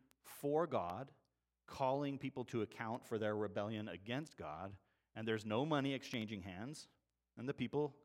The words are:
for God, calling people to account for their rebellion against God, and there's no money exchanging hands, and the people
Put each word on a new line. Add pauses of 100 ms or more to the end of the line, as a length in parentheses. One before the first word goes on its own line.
(220)
for
God, (560)
calling
people
to
account
for
their
rebellion
against
God, (380)
and
there's
no
money
exchanging
hands, (480)
and
the
people